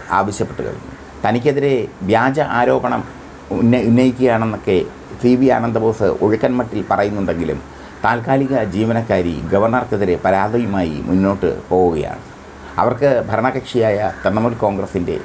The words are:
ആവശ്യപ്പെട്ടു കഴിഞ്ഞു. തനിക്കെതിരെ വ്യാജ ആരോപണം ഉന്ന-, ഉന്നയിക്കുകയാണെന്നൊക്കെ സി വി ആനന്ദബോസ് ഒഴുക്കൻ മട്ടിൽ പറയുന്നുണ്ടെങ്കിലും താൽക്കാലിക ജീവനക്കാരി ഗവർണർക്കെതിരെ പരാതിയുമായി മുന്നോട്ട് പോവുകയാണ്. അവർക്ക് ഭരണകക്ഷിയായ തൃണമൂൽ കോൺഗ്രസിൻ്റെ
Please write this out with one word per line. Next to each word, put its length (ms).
ആവശ്യപ്പെട്ടു 500
കഴിഞ്ഞു. 320
തനിക്കെതിരെ 580
വ്യാജ 380
ആരോപണം 840
ഉന്ന-, 380
ഉന്നയിക്കുകയാണെന്നൊക്കെ 960
സി 140
വി 100
ആനന്ദബോസ് 580
ഒഴുക്കൻ 500
മട്ടിൽ 380
പറയുന്നുണ്ടെങ്കിലും 680
താൽക്കാലിക 580
ജീവനക്കാരി 800
ഗവർണർക്കെതിരെ 720
പരാതിയുമായി 800
മുന്നോട്ട് 640
പോവുകയാണ്. 540
അവർക്ക് 520
ഭരണകക്ഷിയായ 840
തൃണമൂൽ 280
കോൺഗ്രസിൻ്റെ 720